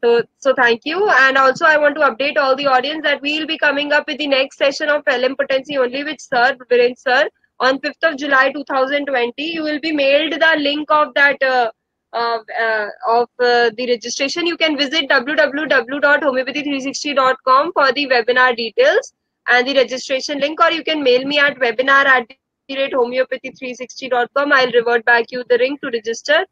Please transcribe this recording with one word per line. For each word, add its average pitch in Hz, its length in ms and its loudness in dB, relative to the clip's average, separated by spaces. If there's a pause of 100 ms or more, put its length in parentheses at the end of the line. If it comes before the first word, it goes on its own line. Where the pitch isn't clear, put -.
So, 233 180 4 (180)
so 269 140 0
thank 240 300 2
you. 359 260 -2
And 269 280 4
also 262 260 2
I 311 140 4
want 294 180 2
to 311 60 -2
update 269 360 0
all 269 200 2
the 277 100 -2
audience 277 360 0
that 285 180 0
we 294 180 -4
will 311 80 -6
be 311 100 -6
coming 294 360 0
up 294 120 2
with 302 120 -8
the 302 100 -6
next 269 300 -2
session 294 320 0
of 294 180 0
L 247 160 0
M 262 140 -2
potency 269 400 -4
only 254 260 -2
with 294 160 -8
Sir 254 380 0 (120)
Virendra 240 280 2
sir 277 320 0 (320)
on 262 180 0
fifth 294 240 -8
of 320 140 0
July 277 340 0
two 285 140 -10
thousand 277 400 -2
twenty. 247 380 -4
You 330 200 -6
will 302 160 -4
be 320 140 -4
mailed 285 400 2
the 320 260 2
link 294 320 -2
of 302 220 2
that, 285 280 2
uh, 254 300 0 (400)
uh, 233 280 -4 (220)
uh, 220 260 -2 (200)
of, 233 220 2 (100)
uh, 240 380 2
the 247 100 -4
registration. 277 580 -4
You 339 120 -2
can 320 200 0
visit 285 300 -2
W 277 300 0
W 294 300 0
W 269 340 0
dot 294 200 4
homeopathy 269 420 -2
three 277 180 -4
sixty 277 320 -8
dot 262 240 2 (100)
com 285 240 4
for 277 220 2
the 285 140 -2
webinar 247 500 2
details 254 560 0 (340)
and 247 180 2
the 277 80 -4
registration 262 680 -2
link, 302 200 -4
or 330 100 4
you 330 120 -4
can 311 180 -4
mail 254 220 2
me 285 160 -2
at 285 200 2
webinar 262 440 2 (140)
at 240 100 -2 (400)
the 269 80 -10
rate 269 180 -2
homeopathy 254 580 -2
three 247 220 -12
sixty 247 360 -12
dot 240 260 0
com. 285 160 0
I'll 262 220 4
revert 240 320 0
back 240 260 2
you 247 180 -8
the 247 80 2
link 269 220 -2
to 277 120 -8
register. 233 600 -2